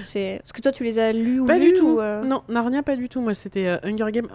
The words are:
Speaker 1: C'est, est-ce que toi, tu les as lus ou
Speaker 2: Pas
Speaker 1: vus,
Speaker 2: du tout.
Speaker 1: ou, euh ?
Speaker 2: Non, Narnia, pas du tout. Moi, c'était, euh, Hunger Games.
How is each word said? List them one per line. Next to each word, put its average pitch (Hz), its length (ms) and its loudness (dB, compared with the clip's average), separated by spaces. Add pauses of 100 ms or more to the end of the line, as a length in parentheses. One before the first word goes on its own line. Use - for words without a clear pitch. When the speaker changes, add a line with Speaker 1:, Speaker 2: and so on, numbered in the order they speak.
Speaker 1:
C'est, - 160 -6
est-ce 190 320 -8
que - 80 -14
toi, 277 100 2
tu 262 140 -4
les 226 160 0
as 220 120 2
lus 233 280 0
ou 262 60 0
Speaker 2:
Pas 311 120 4
Speaker 1:
vus, 339 140 6
Speaker 2:
du 370 60 6
tout. 330 80 6 (100)
Speaker 1:
ou, 226 40 2
euh ? 214 220 -4
Speaker 2:
Non, 262 260 -2
Narnia, 240 360 0
pas 285 100 0
du 247 140 -6
tout. 262 140 -6
Moi, 220 120 0
c'était, 190 320 -4
euh, 175 160 0
Hunger 214 300 -4
Games. 226 220 -2